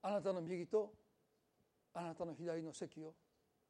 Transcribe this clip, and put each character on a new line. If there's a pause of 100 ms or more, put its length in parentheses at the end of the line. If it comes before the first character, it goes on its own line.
「あ
な
た
の
右
と (1000)
あ
な
た
の
左
の
席
を (560)